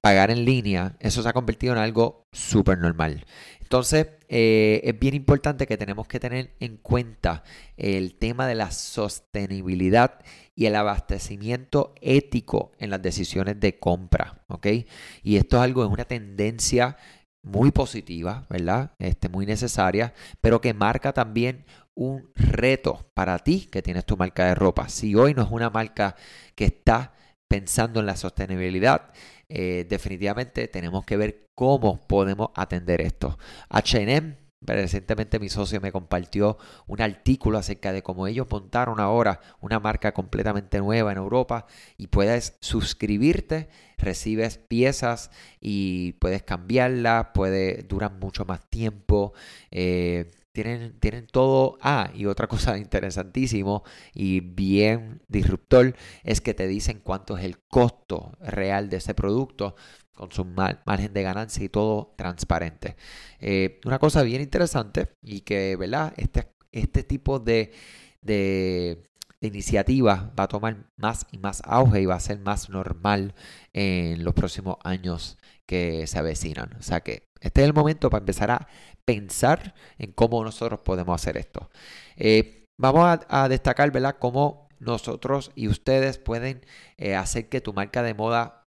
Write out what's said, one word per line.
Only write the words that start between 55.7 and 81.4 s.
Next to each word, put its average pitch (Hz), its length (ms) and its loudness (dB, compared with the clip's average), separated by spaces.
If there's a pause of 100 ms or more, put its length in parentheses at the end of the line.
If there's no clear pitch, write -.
es - 180 0
que 113 140 -4
te 95 120 -2
dicen 104 360 -2
cuánto 98 340 -6
es 90 60 -8
el 90 160 -8 (100)
costo - 680 0
real 98 500 -2
de 95 80 -4
ese 101 160 -6
producto 104 600 -4 (400)
con 92 160 -16
su 92 140 -4
mar-, 92 400 -2
margen 101 260 -2
de 98 120 -2
ganancia 101 400 -6
y 95 60 -6
todo 107 460 -2
transparente. 85 800 -4 (440)
Eh, 95 440 -2
una 127 140 0
cosa 151 240 4
bien 127 220 0
interesante 135 640 -2 (140)
y 104 180 -12
que, 98 340 -2
¿verdad? 117 420 -4
Este, - 340 -4 (200)
este 117 300 -2
tipo 135 380 -2
de, 113 320 0 (500)
de, 92 880 -2 (320)
de 113 60 -4
iniciativa 101 880 2
va 98 60 0
a 98 40 -2
tomar 107 380 -6 (120)
más 113 340 -4
y 95 80 -16
más 98 260 -8
auge 113 360 4
y 95 40 2
va 92 80 2
a 87 60 -2
ser 104 180 -6
más 101 320 -6
normal 95 640 -2 (400)
en 87 500 -2
los 85 120 0
próximos 95 480 -2
años 92 560 -8 (260)
que 82 400 -4
se - 140 -4
avecinan. 78 580 -6
O - 60 -18
sea 85 160 -2
que - 320 -12 (100)
este 101 200 4
es 139 60 8
el 151 60 4
momento 151 380 2
para 107 100 0
empezar 101 300 -2
a - 160 -2 (380)
pensar 120 680 0 (240)
en 98 140 -12
cómo 117 320 2
nosotros 110 380 -6
podemos 90 380 -2
hacer - 180 -4
esto. - 340 -12 (460)